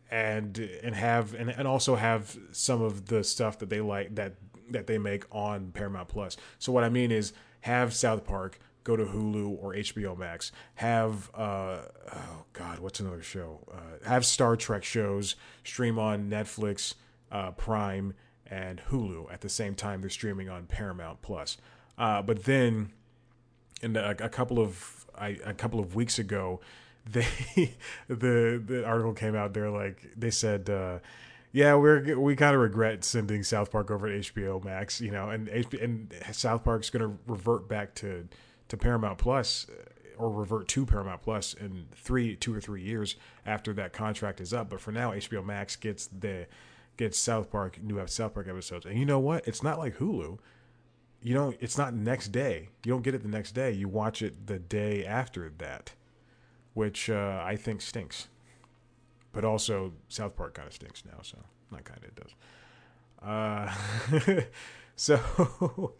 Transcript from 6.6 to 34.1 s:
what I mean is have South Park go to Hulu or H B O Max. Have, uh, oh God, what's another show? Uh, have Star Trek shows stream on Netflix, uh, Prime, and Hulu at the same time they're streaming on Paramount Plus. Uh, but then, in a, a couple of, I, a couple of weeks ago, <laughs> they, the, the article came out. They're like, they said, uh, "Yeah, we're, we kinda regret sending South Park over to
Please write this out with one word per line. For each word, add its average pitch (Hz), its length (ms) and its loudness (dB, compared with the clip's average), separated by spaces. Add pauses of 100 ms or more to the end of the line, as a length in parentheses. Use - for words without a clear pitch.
what 123 100 8
I 117 60 6
mean 120 240 4
is 107 200 2 (280)
have 120 340 2
South 110 300 2
Park 95 340 -4 (240)
go 117 140 2
to 110 80 4
Hulu 104 580 -2
or 98 140 -6
H 104 180 -4
B 107 120 -4
O 92 100 -6
Max. 87 340 -8 (240)
Have, 113 640 2
uh, 98 460 -2 (300)
oh 82 400 -12
God, 87 280 -10
what's 92 180 -8
another 92 240 -6
show? 82 380 -10 (120)
Uh, 85 360 -14
have 123 180 4
Star 117 300 6
Trek 107 260 -2
shows 101 540 -2 (260)
stream 117 340 0
on 107 320 2
Netflix, 104 680 -2 (360)
uh, 95 220 -2
Prime, 98 600 0 (300)
and 92 460 -8
Hulu 92 420 -2
at 92 80 -14
the 104 80 -8
same 98 280 -4
time 101 240 -4
they're 95 100 -6
streaming 95 380 -4
on 87 180 -10
Paramount 90 560 -6
Plus. 80 360 -8 (380)
Uh, 107 260 4
but 104 200 0
then, 117 480 4 (920)
in 113 140 0
a, 104 220 2
a 113 100 -2
couple 123 300 0
of, 101 480 0 (100)
I, 104 280 -4
a 104 100 -4
couple 110 240 -2
of 92 160 -2
weeks 117 240 2
ago, 95 420 -2 (420)
<laughs> 113 80 -14
they, 117 160 4 (840)
the, 117 560 4
the 120 220 -2
article 113 280 2
came 107 200 0
out. 104 200 0
They're 104 160 0
like, 101 460 -4
they 113 140 0
said, 104 380 2
uh, 92 300 0 (520)
"Yeah, 143 240 10
we're, 147 460 8
we 139 160 6
kinda 143 220 8
regret 110 460 4
sending 104 380 2
South 104 280 0
Park 104 200 0
over 104 160 -2
to 104 80 -2